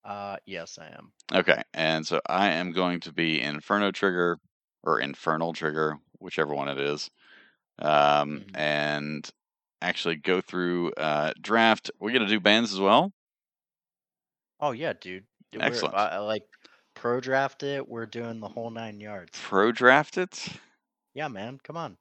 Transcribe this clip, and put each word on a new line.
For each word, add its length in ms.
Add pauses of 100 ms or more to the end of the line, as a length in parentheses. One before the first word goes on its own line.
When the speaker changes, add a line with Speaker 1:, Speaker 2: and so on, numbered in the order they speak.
Speaker 1:
Uh, 320 (100)
yes, 340
I 60
am. 260 (220)
Speaker 2:
Okay, 280 (120)
and 320
so 200
I 260
am 180
going 300
to 120
be 300
Inferno 480
Trigger, 480 (460)
or 160
Infernal 520
Trigger, 460 (220)
whichever 340
one 140
it 100
is, 320 (680)
um, 600
Speaker 1:
Mm-hmm. 160
Speaker 2:
and 760 (500)
actually 360
go 260
through, 560
uh, 420
draft. 580
We're 140
gonna 160
do 120
bans 340
as 60
well? 320 (1500)
Speaker 1:
Oh, 120
yeah, 200
dude. 320 (300)
We're, 80
Speaker 2:
Excellent. 320
Speaker 1:
uh, 320
like, 180 (500)
pro 260
draft 420
it, 260
we're 180
doing 340
the 80
whole 220
nine 300
yards. 400
Speaker 2:
Pro 320
draft 460
it? 280 (680)
Speaker 1:
Yeah, 140
man, 340
come 160
on. 220